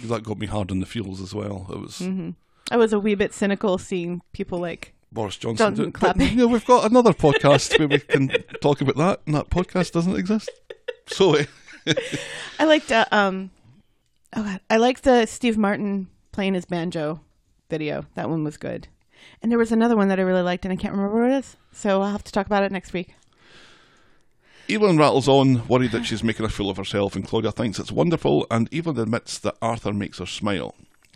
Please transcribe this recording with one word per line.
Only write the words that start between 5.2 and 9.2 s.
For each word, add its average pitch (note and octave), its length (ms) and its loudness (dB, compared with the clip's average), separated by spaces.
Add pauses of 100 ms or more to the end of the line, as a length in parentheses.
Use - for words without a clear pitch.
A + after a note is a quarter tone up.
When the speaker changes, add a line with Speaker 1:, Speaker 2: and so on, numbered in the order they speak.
Speaker 1:
Johnson A#2 200 -6
Speaker 2:
Johnson G#3+ 280 2
Speaker 1:
did, - 80 -8
but, - 60 -16
Speaker 2:
clapping. F#3 300 2
Speaker 1:
you G#3 60 0
know, A#3+ 120 4
we've A#3 180 0
got A3 240 6
another A#3 240 6
podcast C#3+ 680 4
where D#3 100 2
we C#3 100 2
can C3+ 280 2
Speaker 2:
<laughs> - 340 -6
Speaker 1:
talk C#3+ 200 2
about C3+ 160 2
that, F3+ 280 0